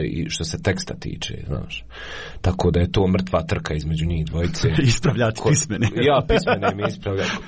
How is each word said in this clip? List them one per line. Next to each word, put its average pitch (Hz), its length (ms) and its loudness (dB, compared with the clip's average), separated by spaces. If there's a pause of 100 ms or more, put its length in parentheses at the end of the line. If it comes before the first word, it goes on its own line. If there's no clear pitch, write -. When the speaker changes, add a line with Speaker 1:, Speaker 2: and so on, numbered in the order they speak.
Speaker 1:
i 80 260 -2
što - 160 -6
se - 180 -6
teksta - 320 -2
tiče, - 400 -8 (120)
znaš. - 380 -6 (560)
Tako 90 300 2
da 85 100 4
je 90 120 2
to 98 160 2
mrtva 92 340 0
trka 80 320 -4
između 78 320 -2
njih 82 200 0
dvojice. 85 420 0 (100)
Speaker 2:
<laughs> - 60 4
Ispravljati 113 560 2
Speaker 1:
Ko-, 110 80 2
Speaker 2:
pismene. 117 480 2
Speaker 1:
ja, 131 320 4
pismene 226 480 2
mi 208 100 -2
ispravlja. 98 380 -2 (240)